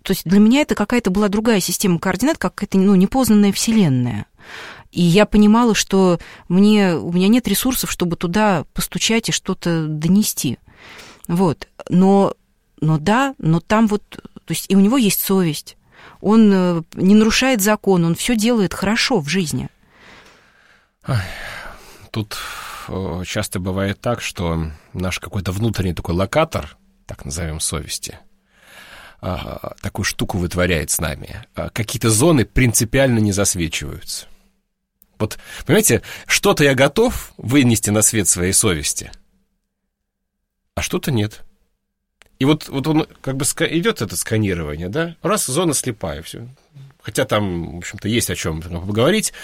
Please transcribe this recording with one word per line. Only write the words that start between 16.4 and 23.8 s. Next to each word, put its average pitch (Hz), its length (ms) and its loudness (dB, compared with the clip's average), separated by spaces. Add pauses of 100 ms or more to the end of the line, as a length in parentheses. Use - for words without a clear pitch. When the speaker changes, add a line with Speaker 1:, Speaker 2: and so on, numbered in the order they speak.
Speaker 1:
э, 180 300 2 (120)
не 190 200 4
нарушает 220 480 4
закон, 196 420 2
он 165 100 2
всё - 220 -2
делает 220 380 2
хорошо 214 460 0
в 143 80 -8
жизни. 143 400 -4 (1400)
Speaker 2:
Ай, 107 180 -2 (840)
тут, - 260 -8 (520)
э, 90 380 -6
часто - 320 -6
бывает 98 440 -4